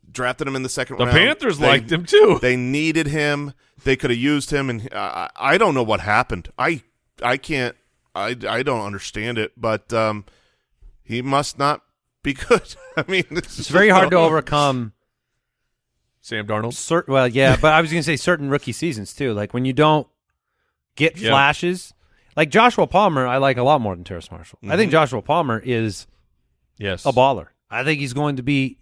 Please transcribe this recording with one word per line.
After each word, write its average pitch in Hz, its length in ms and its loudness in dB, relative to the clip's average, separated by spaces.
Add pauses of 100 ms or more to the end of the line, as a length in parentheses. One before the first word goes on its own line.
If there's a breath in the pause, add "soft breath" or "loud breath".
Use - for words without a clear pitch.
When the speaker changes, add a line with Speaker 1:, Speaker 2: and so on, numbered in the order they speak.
(120)
Speaker 1:
Drafted 151 360 -4
him 135 80 -6
in 131 80 -6
the 123 60 -8
second 131 280 -6
Speaker 2:
The 123 80 2
Speaker 1:
round. 123 120 4
Speaker 2:
Panthers 240 420 2
Speaker 1:
They, - 80 2
Speaker 2:
liked 131 240 2
him, 170 140 -2
too. 403 360 6
Speaker 1:
they 127 140 2
needed 151 520 -2
him. 147 460 -4 (300)
They 135 120 2
could 131 160 -4
have 120 80 0
used 143 320 0
him, 139 180 -2
and 113 240 -8
I, 95 420 -8
I, 139 180 0
I 185 40 4
don't 202 160 2
know 127 100 0
what 107 180 0
happened. 104 560 -2
I, 139 260 -4 (380)
I 123 160 -2
can't. 131 380 -6 (400)
I, 107 200 -6 (120)
I 117 160 -4
don't 127 220 -2
understand 107 520 -8
it, 107 200 -6
but, 113 340 -6
um, 110 340 -2 (760)
he 120 180 -6
must 139 380 -2
not 143 220 -2 (400)
be 139 120 -4
<laughs> - 140 -10
good. - 280 0 (200)
I 160 120 -2
mean, 185 240 0
this 165 140 -6
Speaker 3:
It's - 140 -14
Speaker 1:
is - 100 -10
Speaker 3:
very 190 200 6
hard 185 220 6
to 180 60 4
Speaker 1:
so 165 60 6
Speaker 3:
overcome 143 720 0 (1300)
Speaker 2:
Sam 107 240 -8
Darnold? 110 280 -4
Speaker 3:
Cer-, - 340 -2
well, 135 200 4
yeah, 131 320 4
but 156 140 4
I 160 80 6
was 160 80 -2
gonna 165 140 -2
say 156 140 0
certain 151 320 -2
rookie 139 220 -2
seasons, 110 440 -6
too. 127 180 -4
Like, 104 200 -6
when 123 120 -4
you 131 80 -2
don't 151 340 4 (880)
get 160 220 0
Speaker 2:
Yeah. 113 140 0
Speaker 3:
flashes. 147 600 0 (440)
Like, 156 140 2
Joshua 220 360 4
Palmer, 170 380 2
I 123 120 -2
like 135 200 2
a 123 60 0
lot 139 180 4
more 98 140 -4
than 87 80 -16
Terrace 87 280 -14
Marshall. 85 320 -20
I 127 120 -4
think 202 140 2
Speaker 1:
Mm-hmm. - 20 0
Speaker 3:
Joshua 135 320 2
Palmer 143 400 0
is 113 420 -2 (720)
Speaker 2:
Yes. 95 280 -6
Speaker 3:
a 139 60 2
baller. 123 360 2 (240)
I 117 120 -6
think 151 160 -2
he's 131 140 -6
going 143 220 -2
to 127 80 -8
be 135 380 -2